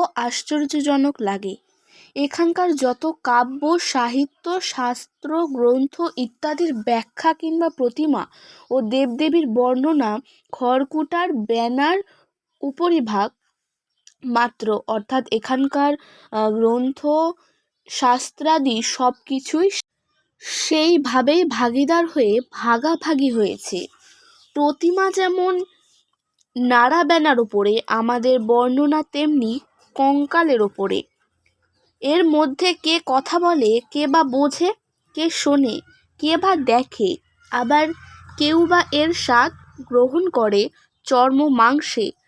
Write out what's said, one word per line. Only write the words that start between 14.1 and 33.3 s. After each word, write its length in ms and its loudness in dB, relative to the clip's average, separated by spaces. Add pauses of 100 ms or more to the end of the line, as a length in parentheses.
মাত্র, 420 -2 (200)
অর্থাৎ 460 -2
এখানকার, 600 0 (400)
আহ, 180 0
গ্রন্থ, 500 0 (880)
শাস্ত্রাদি 920 0
সব 320 -2 (120)
কিছুই 420 -2 (720)
সেইভাবেই 1000 2
ভাগীদার 640 0
হয়ে 280 0 (180)
ভাগাভাগি 760 0
হয়েছে। 500 -2 (760)
প্রতিমা 540 0
যেমন 420 0 (1040)
নাড়া 480 4
ব্যানার 360 2
ওপরে, 340 0 (140)
আমাদের 520 0
বর্ণনা 640 2
তেমনি 500 -2 (440)
কঙ্কালের 680 2
ওপরে। 360 -2 (1040)
এর 220 2
মধ্যে 440 2 (140)
কে 120 0 (120)
কথা 320 -2